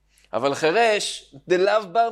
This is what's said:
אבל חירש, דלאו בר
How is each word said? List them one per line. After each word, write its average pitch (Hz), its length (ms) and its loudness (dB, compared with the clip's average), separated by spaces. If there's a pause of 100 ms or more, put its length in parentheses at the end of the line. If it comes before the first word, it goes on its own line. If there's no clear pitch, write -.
(340)
אבל 131 220 -2
חירש, 180 800 -2 (120)
דלאו 185 460 0
בר 233 180 2